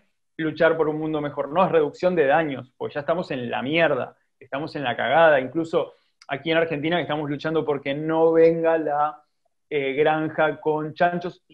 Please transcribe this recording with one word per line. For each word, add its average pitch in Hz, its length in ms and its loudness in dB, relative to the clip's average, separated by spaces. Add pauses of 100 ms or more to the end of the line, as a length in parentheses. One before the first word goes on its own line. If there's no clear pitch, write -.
(360)
luchar 160 400 2
por 156 120 0
un 151 100 -4
mundo 156 220 -4
mejor, 143 300 -6
no 180 140 2
es 160 60 0
reducción 165 460 0
de 147 100 2
daños, 139 500 0
pues 123 180 -8
ya 147 60 -6
estamos 165 300 -4
en 123 180 -6
la 113 140 -6
mierda, 147 540 0 (240)
estamos 147 340 -10
en 147 80 -8
la 120 140 -4
cagada. 143 420 6
Incluso 147 540 -2 (340)
aquí 143 240 -6
en 160 60 2
Argentina 165 400 0
que 160 60 -2
estamos 147 280 -6
luchando 156 340 -2
porque 139 300 -4
no 160 380 2
venga 165 440 4
la, 151 460 -2 (460)
eh, 139 240 -2
granja 156 680 0
con 151 320 -4
chanchos. 175 600 -2